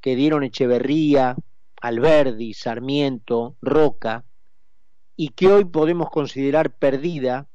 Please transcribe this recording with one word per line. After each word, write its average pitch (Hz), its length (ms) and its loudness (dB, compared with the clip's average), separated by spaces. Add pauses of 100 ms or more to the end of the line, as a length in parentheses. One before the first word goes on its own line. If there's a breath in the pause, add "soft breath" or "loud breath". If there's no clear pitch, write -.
que 127 160 -2
dieron 147 280 2
Echeverría, 131 920 0 (440)
Alberdi, 120 720 2
Sarmiento, 123 1040 -4
Roca, 135 640 0 (920)
y 127 140 -6
que 185 180 2
hoy 202 160 6
podemos 165 460 -2
considerar 139 640 -2
perdida 139 800 -2